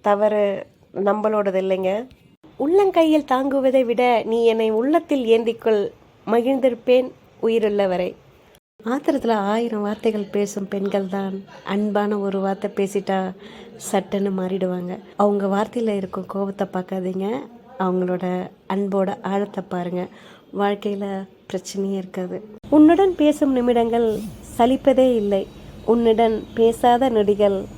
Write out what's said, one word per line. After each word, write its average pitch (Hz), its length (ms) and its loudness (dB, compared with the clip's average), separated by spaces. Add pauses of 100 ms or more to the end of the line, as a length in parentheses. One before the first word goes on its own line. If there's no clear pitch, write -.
தவறு 208 640 0 (300)
நம்மளோடது 202 600 0
இல்லைங்க. 190 520 -2 (520)
"உள்ளங்கையில் 320 720 2
தாங்குவதை 262 540 2
விட 240 400 2
நீ 233 200 0
என்னை 226 240 2
உள்ளத்தில் 269 560 0
ஏந்திக்கொள், 226 680 2 (360)
மகிழ்ந்திருப்பேன் 247 840 2 (280)
உயிருள்ள 208 480 2
வரை." 180 280 -4 (680)
ஆத்திரத்துல 262 460 -2
ஆயிரம் 214 500 -2
வார்த்தைகள் 214 500 -4
பேசும் 202 360 -4
பெண்கள் 196 400 -4
தான் 196 360 -6 (200)
அன்பான 208 560 -2
ஒரு 196 200 -2
வார்த்தை 196 360 -4
பேசிட்டா 196 560 -2 (600)
சட்டுன்னு 196 480 -2
மாறிடுவாங்க. 185 600 -4 (160)
அவங்க 202 320 0
வார்த்தையில 214 480 -2
இருக்கும் 190 380 -8
கோவத்தை 196 400 -4
பார்க்காதீங்க, 185 560 -6 (500)
அவங்களோட 180 680 -2 (240)
அன்போட 196 480 -2
ஆழத்தை 202 460 -4
பாருங்க. 180 400 -6 (520)
வாழ்க்கையில 202 680 -4 (260)
பிரச்சனையே 196 400 -6
இருக்காது. 185 500 -8 (260)
"உன்னுடன் 339 460 6
பேசும் 294 360 2
நிமிடங்கள் 233 680 2 (380)
சலிப்பதே 262 580 4
இல்லை, 202 320 0 (380)
உன்னுடன் 226 580 4 (120)
பேசாத 240 540 4
நொடிகள் 202 560 2 (120)